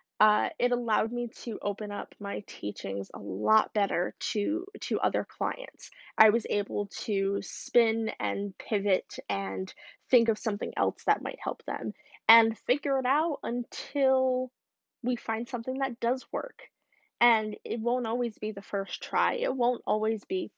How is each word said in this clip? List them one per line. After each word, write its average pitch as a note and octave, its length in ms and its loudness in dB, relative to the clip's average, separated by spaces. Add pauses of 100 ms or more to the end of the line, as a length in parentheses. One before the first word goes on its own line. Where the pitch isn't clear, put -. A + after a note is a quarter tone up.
(200)
uh, G#3+ 280 4 (100)
it A#3+ 140 2
allowed A3+ 400 0
me A#3+ 160 -2
to A#3 340 -8
open G#3 300 -4
up G3+ 260 -8
my G3+ 280 -6
teachings G3 680 -6
a G#3+ 60 -10
lot G#3 520 0
better F#3+ 460 0
to, - 480 -2 (140)
to - 180 -2
other G3+ 260 0
clients. - 640 -6 (260)
I A3 140 8
was G#3+ 200 2
able G#3 380 -2 (160)
to G3 360 0
spin A3+ 800 0
and G3+ 400 -4
pivot G3+ 560 0 (140)
and F#3+ 440 -4 (380)
think A#3 180 6
of G#3+ 100 0
something - 380 -4
else G3 300 0
that - 160 2
might - 200 -6
help - 240 -6
them - 260 -4 (360)
and A3+ 300 6
figure C#4 400 0
it B3+ 80 -2
out D4+ 380 2
until B3+ 1080 0 (540)
we B3 100 0
find A3+ 340 -4
something B3+ 300 -4
that C4 220 -2
does B3+ 320 0
work. - 300 -6 (580)
And G#3+ 440 2
it A3+ 160 -4
won't A#3+ 260 0
always A#3 320 -2
be G#3+ 120 -4
the G#3 120 -8
first - 380 -6
try. F3 340 0
It - 200 0
won't B3 320 0
always G#3+ 380 0
be F#3+ 340 -4